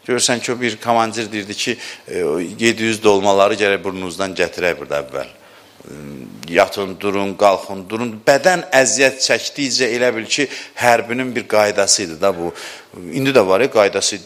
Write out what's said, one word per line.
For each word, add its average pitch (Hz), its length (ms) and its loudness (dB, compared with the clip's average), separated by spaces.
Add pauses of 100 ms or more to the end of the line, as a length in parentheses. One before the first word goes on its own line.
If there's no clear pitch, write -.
Görürsən 123 340 0
ki, 127 120 -4
o 120 80 -6
bir 110 160 -4
komandir 113 560 -2
deyirdi 104 220 -6
ki, - 240 -4 (300)
e, 90 140 -4
o 78 160 -2
yeddi 110 540 -2
yüz 104 100 -6
dolmaları 101 520 6
gərək 98 300 0
burnunuzdan 92 500 -6
gətirək 85 440 -2
burada 71 240 -6
əvvəl. 67 320 -12 (1120)
Yatın, 95 520 2
durun, 98 380 -2
qalxın, 98 520 2
durun. 113 220 -6 (140)
Bədən 151 380 4 (100)
əziyyət 131 480 4
çəkdikcə 123 720 0
elə 123 200 2
bil 110 160 -8
ki, 143 160 0 (320)
hərbinin 120 560 2
bir 113 160 -6
qaydası 104 520 2
idi 80 180 -8
da 98 140 2
bu. 85 180 -6 (600)
İndi 135 220 -2
də 120 120 8
var, 95 160 4
ya, 131 80 2
qaydası 101 560 2